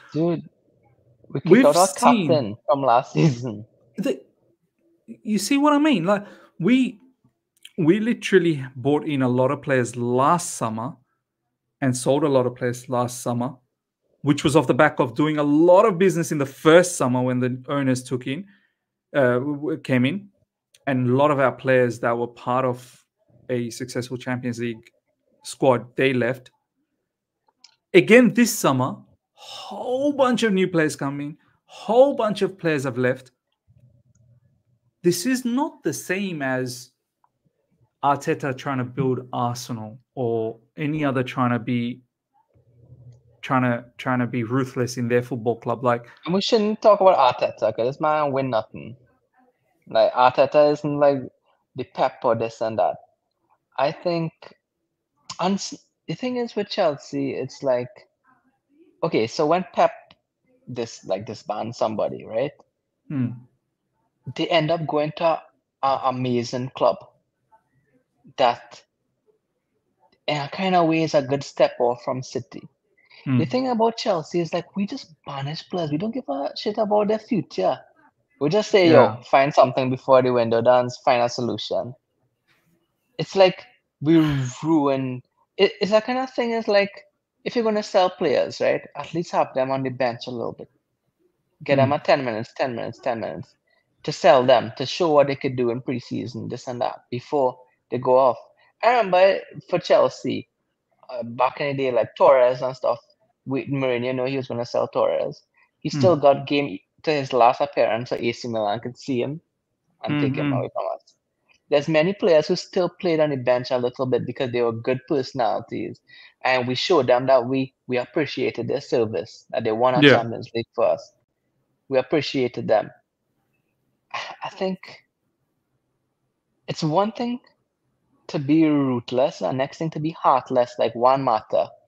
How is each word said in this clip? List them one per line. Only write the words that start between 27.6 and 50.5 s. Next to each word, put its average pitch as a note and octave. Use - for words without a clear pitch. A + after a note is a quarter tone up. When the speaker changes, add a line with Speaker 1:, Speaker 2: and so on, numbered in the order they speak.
Speaker 2:
Again, G3+
this A#3
summer, C#3
whole B3+
bunch B3
of A3
new F#3
players D#3+
come C#3+
in, D3
whole C4
bunch G#3+
of F#3+
players D3+
have B2
left. B2
This F3
is B3+
not B3+
the D#3+
same F3+
as B2+
Arteta C#3
trying C3+
to B2
build B2+
Arsenal A#2+
or A2+
any D#3
other C3
trying B2
to A#2+
be, A#2+
trying C3
to, A#2+
trying B2+
to B2
be A#2
ruthless B2+
in A#2+
their B2
football A#2+
club. A#2
Like, A#2+
Speaker 1:
And E3+
we G3
shouldn't G#3+
talk G#3
about F#3+
Arteta, A#2+
'cause A2+
this C#3
man D3+
win C3+
nothing. G#2+
Like, A2
Arteta C#3